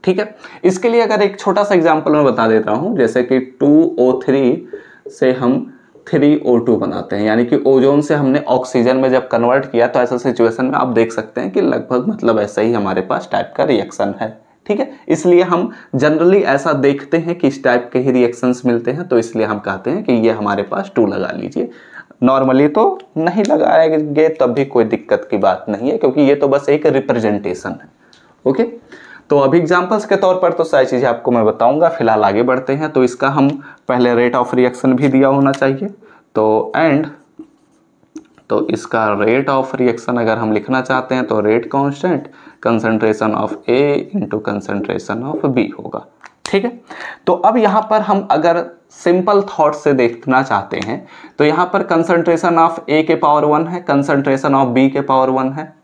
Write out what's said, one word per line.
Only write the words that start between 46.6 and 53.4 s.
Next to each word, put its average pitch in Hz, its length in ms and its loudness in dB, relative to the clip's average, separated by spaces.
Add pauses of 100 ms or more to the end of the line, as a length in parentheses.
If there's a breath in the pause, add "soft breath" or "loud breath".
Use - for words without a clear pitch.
है। 247 60 -4 (560 loud breath)
तो 185 60 2
अब 226 240 2
यहाँ 214 320 2
पर 214 120 2
हम 196 300 -2
अगर 165 320 0 (300)
simple 185 560 2
thought 151 260 0
से 147 180 0
देखना 127 500 0
चाहते 101 360 -4
हैं 123 260 -8 (340 loud breath)
तो 147 60 4
यहाँ 170 280 0
पर 196 140 0
concentration 170 720 2
of 165 200 2
A 156 280 0
के 160 100 2
power 147 280 2